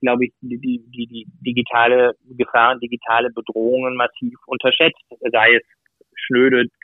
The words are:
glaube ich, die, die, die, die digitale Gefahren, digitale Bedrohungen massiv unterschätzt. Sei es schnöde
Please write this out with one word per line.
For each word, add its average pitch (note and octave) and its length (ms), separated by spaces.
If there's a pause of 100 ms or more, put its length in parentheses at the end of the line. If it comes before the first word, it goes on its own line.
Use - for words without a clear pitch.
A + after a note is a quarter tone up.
glaube B2 260
ich, A#2+ 140
die, B2 180
die, B2 300
die, A#2+ 180
die A#2 200 (200)
digitale A#2+ 680 (240)
Gefahren, B2 440
digitale A#2+ 500
Bedrohungen A#2+ 680
massiv B2 380 (120)
unterschätzt. C3+ 540 (200)
Sei A#2 360
es A2+ 60 (640)
schnöde B2+ 400 (180)